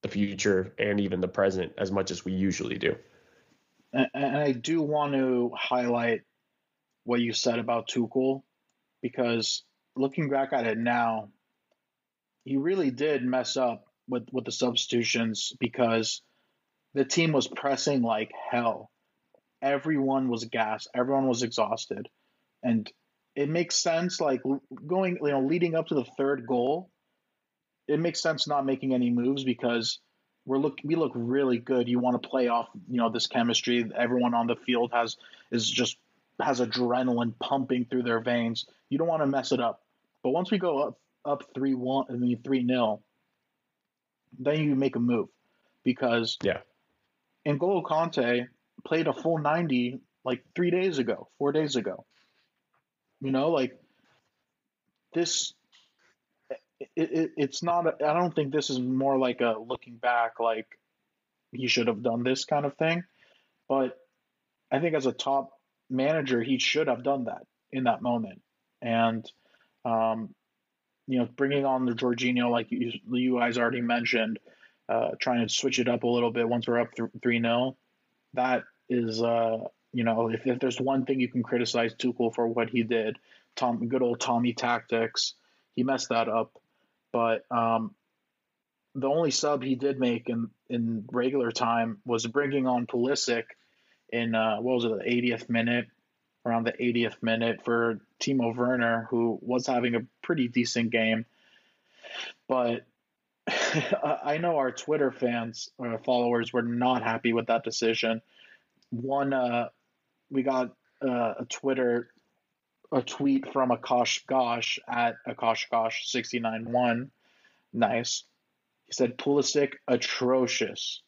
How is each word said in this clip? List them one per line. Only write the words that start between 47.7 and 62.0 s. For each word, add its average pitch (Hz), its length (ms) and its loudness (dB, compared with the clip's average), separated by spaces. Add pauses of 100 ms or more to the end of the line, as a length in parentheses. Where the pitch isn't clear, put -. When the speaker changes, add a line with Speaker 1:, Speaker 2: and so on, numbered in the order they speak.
Speaker 2:
Kante 135 640 0 (360)
played 160 220 0
a 147 60 0
full 165 260 -2
ninety, 147 600 0 (240)
like, 123 200 -4 (100)
three 175 160 0
days 180 280 0
ago, 113 300 -4 (100)
four 143 140 0
days 147 240 0
ago. 95 280 -4 (1160)
You 135 120 -2
know, 139 180 2
like, 131 260 0 (1400)
this, - 420 -2 (960)
it, 127 80 -8 (380)
it, 160 400 0
it's 143 260 -2
not, 170 240 0
a, 151 220 0
I 151 60 2
don't 175 200 0
think 143 180 0
this 147 180 0
is 127 80 -2
more 131 400 2
like 123 220 0
a 113 180 2
looking 120 380 -10
back, 117 420 0
like, 113 400 -2 (760)
he 127 140 -6
should 117 220 2
have 113 140 -2